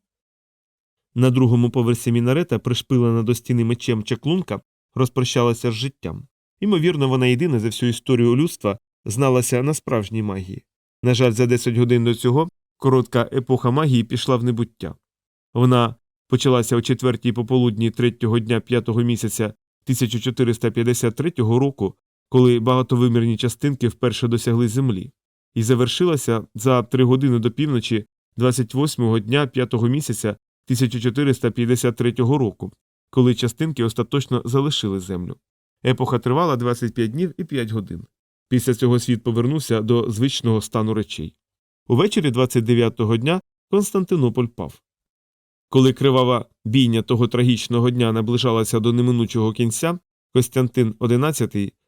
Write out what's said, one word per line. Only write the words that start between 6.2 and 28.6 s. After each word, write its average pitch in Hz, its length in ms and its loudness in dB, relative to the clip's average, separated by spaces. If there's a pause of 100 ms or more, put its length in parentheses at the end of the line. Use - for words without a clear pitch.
Ймовірно, 165 500 2
вона 127 180 2
єдина 123 320 2
за 107 80 -2
всю 120 220 -2
історію 120 460 2
людства 127 420 -2 (280)
зналася 127 580 0
на 135 100 -2
справжній 110 500 -4
магії. 95 400 -10 (400)
На 123 100 4
жаль, 120 180 4
за 117 140 2
десять 120 320 0
годин 120 260 2
до 117 120 2
цього 135 340 0 (280)
коротка 127 560 2
епоха 127 380 0
магії 131 320 2
пішла 123 320 -2
в 117 80 -2
небуття. 117 520 -4 (580)
Вона 120 420 2 (320)
почалася 123 480 2
о 117 60 2
четвертій 120 500 -2
пополудні 113 600 0
третього 117 480 0
дня 113 200 -2
п'ятого 117 420 -2
місяця 113 520 -2 (300)
тисяча 123 360 -2
чотириста 117 520 0
п'ятдесят 117 440 0
третього 123 440 0
року, 131 360 -2 (340)
коли 123 300 4
багатовимірні 120 800 2
частинки 127 500 -2
вперше 120 400 -2
досягли 117 400 0
Землі, 117 440 -2 (440)
і 113 80 0
завершилася 120 920 0
за 123 280 0
три 127 200 0
години 127 360 2
до 113 120 0
півночі 117 540 -4 (320)
двадцять 123 360 0